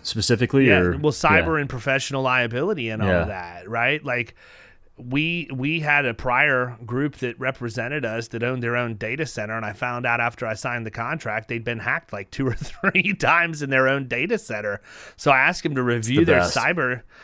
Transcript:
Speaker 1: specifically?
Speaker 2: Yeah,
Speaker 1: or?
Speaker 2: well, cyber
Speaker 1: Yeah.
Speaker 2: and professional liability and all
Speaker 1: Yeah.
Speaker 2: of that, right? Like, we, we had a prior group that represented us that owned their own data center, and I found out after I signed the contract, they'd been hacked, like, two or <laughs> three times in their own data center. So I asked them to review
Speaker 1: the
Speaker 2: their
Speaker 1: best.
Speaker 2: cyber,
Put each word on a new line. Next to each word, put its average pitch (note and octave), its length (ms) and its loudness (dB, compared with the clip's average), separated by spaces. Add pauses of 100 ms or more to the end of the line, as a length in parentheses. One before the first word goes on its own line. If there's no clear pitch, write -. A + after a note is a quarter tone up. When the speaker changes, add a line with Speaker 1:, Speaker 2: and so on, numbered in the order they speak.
Speaker 1:
specifically? A#2+ 640 4
Speaker 2:
Yeah, G2 100 6
Speaker 1:
or? F2+ 200 2
Speaker 2:
well, D3 140 2
cyber D#3+ 440 4
Speaker 1:
Yeah. D3 60 -2
Speaker 2:
and C#3 60 -6
professional C3+ 540 -2
liability B2+ 680 0
and A2 120 -2
all G2 60 2
Speaker 1:
Yeah. F2+ 140 4
Speaker 2:
of E2 60 -2
that, F2+ 400 -10
right? B2+ 360 0
Like, B2 320 -4 (600)
we, D3+ 560 -2
we C#3+ 280 -2
had D3 260 2
a A#2 80 -2
prior B2 640 2 (100)
group C#3 300 -2
that A#2+ 240 -6
represented B2+ 640 -6
us A2+ 240 -4
that A#2+ 160 -6
owned B2+ 180 -2
their A#2+ 140 -2
own A#2+ 180 -2
data B2 320 -6
center, A2 300 -6
and A2+ 100 -6
I G#2 60 -8
found B2 340 -4
out A#2+ 140 2
after A#2 260 -2
I A2 80 -2
signed A#2+ 320 -6
the A2 60 -8
contract, A#2 560 -6
they'd A#2 160 -6
been A#2 160 -4
hacked, C3 320 -4
like, G2+ 180 -10
two C3+ 160 -2
or B2 80 0
<laughs> - 380 -2
three G3 220 2
times D#3+ 480 2
in C#3 80 -4
their C3 180 4
own C3+ 180 0
data C#3+ 320 -2
center. G#2 420 -6 (360)
So C#3+ 160 4
I C3 80 6
asked D#3+ 240 2
them D3+ 100 0
to C3 80 2
review A#2+ 380 2
Speaker 1:
the E3+ 60 8
Speaker 2:
their F3+ 140 6
Speaker 1:
best. F2 160 2
Speaker 2:
cyber, B2+ 460 0 (220)